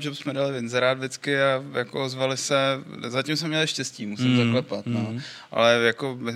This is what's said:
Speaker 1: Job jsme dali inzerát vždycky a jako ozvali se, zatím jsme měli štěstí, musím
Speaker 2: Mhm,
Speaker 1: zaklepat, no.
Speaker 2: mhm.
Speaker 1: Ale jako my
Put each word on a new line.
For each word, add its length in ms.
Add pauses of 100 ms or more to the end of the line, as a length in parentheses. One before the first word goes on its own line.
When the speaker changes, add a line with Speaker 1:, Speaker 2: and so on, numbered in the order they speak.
Speaker 1:
Job 120
jsme 180
dali 240
inzerát 400
vždycky 440
a 220 (140)
jako 280
ozvali 320
se, 180 (520)
zatím 300
jsme 100
měli 200
štěstí, 380
musím 320
Speaker 2:
Mhm, 80
Speaker 1:
zaklepat, 400
no. 140
Speaker 2:
mhm. 220 (300)
Speaker 1:
Ale 220
jako 480
my 140